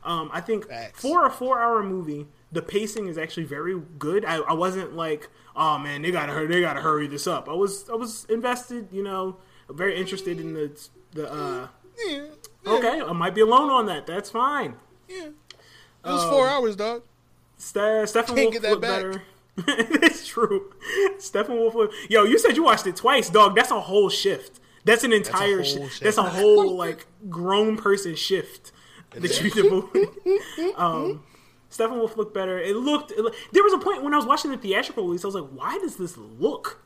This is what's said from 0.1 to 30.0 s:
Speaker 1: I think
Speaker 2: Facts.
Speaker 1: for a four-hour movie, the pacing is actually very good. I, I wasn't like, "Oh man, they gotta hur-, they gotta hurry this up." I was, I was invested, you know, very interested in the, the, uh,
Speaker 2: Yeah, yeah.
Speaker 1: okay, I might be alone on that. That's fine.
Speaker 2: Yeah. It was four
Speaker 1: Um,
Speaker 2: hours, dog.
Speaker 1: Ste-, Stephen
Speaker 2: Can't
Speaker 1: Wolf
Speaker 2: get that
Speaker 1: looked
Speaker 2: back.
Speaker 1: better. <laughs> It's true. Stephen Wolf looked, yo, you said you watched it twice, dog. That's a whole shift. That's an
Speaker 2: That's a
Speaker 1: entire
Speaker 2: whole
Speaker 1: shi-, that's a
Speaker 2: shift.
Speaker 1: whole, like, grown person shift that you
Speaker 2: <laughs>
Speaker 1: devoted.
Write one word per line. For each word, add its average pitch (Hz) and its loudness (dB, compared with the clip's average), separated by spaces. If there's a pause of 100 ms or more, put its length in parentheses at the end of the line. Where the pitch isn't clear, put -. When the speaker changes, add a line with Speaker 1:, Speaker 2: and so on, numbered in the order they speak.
Speaker 1:
I 170 -6
think 214 -4
Speaker 2:
Facts. 117 -14
Speaker 1:
for 311 2
a 254 4
four-hour 233 0
movie, 160 -6 (260)
the 165 -4
pacing 208 -4
is 160 -8
actually 160 -8
very 160 -6 (200)
good. 165 -2
I, 160 -2
I 151 -2
wasn't 180 -2
like, 160 -6 (260)
"Oh 156 2
man, 143 -8
they 170 -2
gotta 147 -2
hur-, 156 -2
they 175 2
gotta 147 0
hurry 151 0
this 143 -8
up." 151 -4
I 143 -8
was, 196 -2
I 233 -6
was 226 -8
invested, 240 -6
you 190 -6
know, 190 -6 (320)
very 175 -2
interested 185 -6
in 160 -8
the, 151 -8 (260)
the, 147 -8
uh, 147 -8 (380)
Speaker 2:
Yeah, 294 -6 (400)
yeah. 196 0
Speaker 1:
okay, 240 2
I 170 -6
might 175 -2
be 208 -2
alone 254 6
on 254 4
that. 165 -6
That's 196 -8
fine. 247 -2 (320)
Speaker 2:
Yeah. 370 -14
It 302 -18 (720)
was - -2
four 269 4
Speaker 1:
Um, 277 0
Speaker 2:
hours, 233 -2
dog. 226 -6 (540)
Speaker 1:
Ste-, 214 0
Stephen 233 0
Speaker 2:
Can't 254 4
Speaker 1:
Wolf 220 4
Speaker 2:
get 226 -4
that 214 0
Speaker 1:
looked 208 2
Speaker 2:
back. 226 -2
Speaker 1:
better. 190 -8 (340)
<laughs> 180 -4 (360)
It's 320 2
true. 202 -2 (460)
Stephen 226 -4
Wolf 226 2
looked, 214 2 (160)
yo, 214 8
you 233 6
said 285 4
you 320 2
watched 220 4
it 180 -4
twice, 254 2
dog. 196 8
That's 240 4
a 226 0
whole 190 4
shift. - -4 (240)
That's 233 4
an 240 4
Speaker 2:
That's 208 2
a - -4
Speaker 1:
entire 196 2
Speaker 2:
whole 139 -4
Speaker 1:
shi-, - -12
that's 214 2
a 214 2
Speaker 2:
shift. 180 -2
Speaker 1:
whole, 190 4
like, 170 -6 (240)
grown 202 0
person 196 0
shift - -4 (400)
that 233 -2
you - 2
Speaker 2:
<laughs> - -
Speaker 1:
devoted. 392 4 (680)